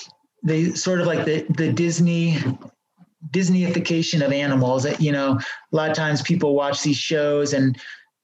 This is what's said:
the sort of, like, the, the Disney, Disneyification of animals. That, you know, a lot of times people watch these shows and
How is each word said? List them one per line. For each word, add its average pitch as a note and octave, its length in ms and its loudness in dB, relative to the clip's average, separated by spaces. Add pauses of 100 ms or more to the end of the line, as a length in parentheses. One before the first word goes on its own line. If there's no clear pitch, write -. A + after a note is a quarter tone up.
(420)
the D#3+ 320 0
sort F3+ 260 0
of, E3+ 60 0
like, E3 180 0
the, D#3 260 -2
the D#3 220 0
Disney, E3+ 640 2 (920)
Disneyification F3 920 0
of C3+ 80 0
animals. C3 500 2
That, - 180 -2
you D3 120 2
know, C#3 260 0
a - 380 -8
lot D#3 140 0
of D#3 60 -2
times D3+ 260 -2
people D3+ 320 0
watch C#3+ 280 0
these C#3+ 160 0
shows D3 540 0
and C3+ 260 2 (460)